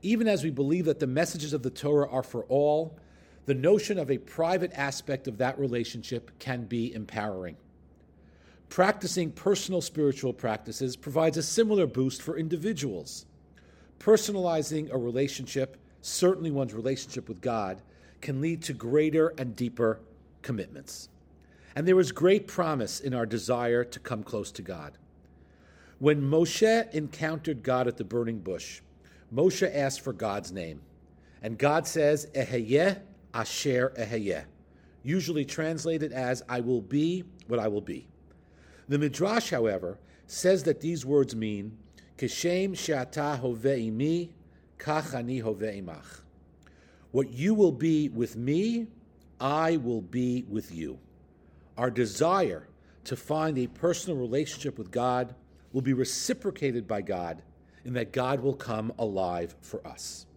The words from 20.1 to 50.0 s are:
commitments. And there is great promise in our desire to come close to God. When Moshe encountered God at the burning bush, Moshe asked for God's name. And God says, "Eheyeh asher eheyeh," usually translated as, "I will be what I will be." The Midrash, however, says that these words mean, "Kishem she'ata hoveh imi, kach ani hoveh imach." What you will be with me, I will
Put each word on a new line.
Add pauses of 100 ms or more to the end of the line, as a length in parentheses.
commitments. (680)
And
there
is
great
promise
in
our
desire
to
come
close
to
God. (1000)
When
Moshe
encountered
God
at
the
burning
bush, (520)
Moshe
asked
for
God's
name. (640)
And
God
says,
"Eheyeh (320)
asher
eheyeh," (580)
usually
translated
as,
"I
will
be (240)
what
I
will
be." (800)
The
Midrash,
however, (280)
says
that
these
words
mean, (400)
"Kishem
she'ata
hoveh
imi, (480)
kach
ani
hoveh
imach." (880)
What
you
will
be
with
me, (520)
I
will